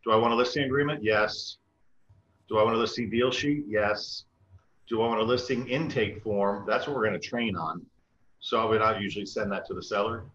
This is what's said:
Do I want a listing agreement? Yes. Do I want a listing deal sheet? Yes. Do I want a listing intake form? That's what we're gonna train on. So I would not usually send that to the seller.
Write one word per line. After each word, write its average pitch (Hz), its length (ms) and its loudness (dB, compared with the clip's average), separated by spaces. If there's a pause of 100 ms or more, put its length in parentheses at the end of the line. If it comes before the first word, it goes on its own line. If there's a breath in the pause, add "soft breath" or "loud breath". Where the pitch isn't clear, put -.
Do 113 60 2
I 110 60 6
want 117 140 4
a 117 40 4
listing 123 280 2
agreement? 143 400 0
Yes. 107 540 0 (880)
Do 107 120 2
I 107 40 8
want 113 120 4
a 113 40 2
listing 117 300 -2
deal 123 220 2
sheet? 147 360 -2
Yes. 104 580 -2 (640)
Do 113 140 0
I 117 60 4
want 113 120 0
a 110 40 4
listing 123 440 0
intake 123 540 -2
form? 101 460 0
That's 120 180 0
what 143 100 -4
we're 113 100 0
gonna 95 140 0
train 117 360 -4
on. 80 280 -6 (560)
So 117 220 -2
I 113 40 0
would 110 140 4
not 110 220 2
usually 101 240 -6
send 101 260 -4
that 95 140 -4
to - 80 -8
the 87 80 -8
seller. 107 540 -2